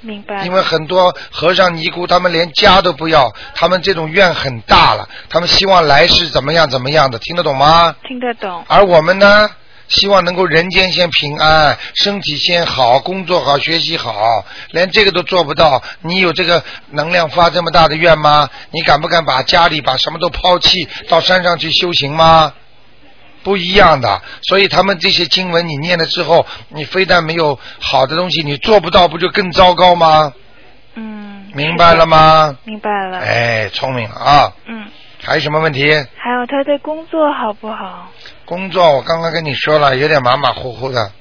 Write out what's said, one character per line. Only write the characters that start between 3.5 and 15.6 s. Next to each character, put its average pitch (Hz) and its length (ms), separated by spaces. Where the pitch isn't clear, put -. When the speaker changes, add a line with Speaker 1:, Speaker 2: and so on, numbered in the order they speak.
Speaker 2:
他 165 120
们 180 140
这 185 140
种 160 160
愿 175 240
很 123 260
大 143 340
了， 104 140
他 160 100
们 175 80
希 - 160
望 185 220
来 147 200
世 170 220
怎 135 160
么 147 80
样 165 160
怎 127 120
么 131 100
样 143 200
的， 113 80
听 - 160
得 175 80
懂 147 140
吗？ 160 400
Speaker 1:
听 247 140
得 240 140
懂。 180 340
Speaker 2:
而 185 160
我 175 160
们 180 180
呢， 208 320
希 196 180
望 190 180
能 180 120
够 185 100
人 165 240
间 185 220
先 170 180
平 147 280
安， 156 380
身 202 260
体 147 160
先 170 300
好， 131 340
工 185 240
作 170 160
好， 139 180
学 160 220
习 156 160
好， 110 480
连 175 200
这 208 140
个 190 60
都 175 140
做 180 180
不 147 120
到， 151 280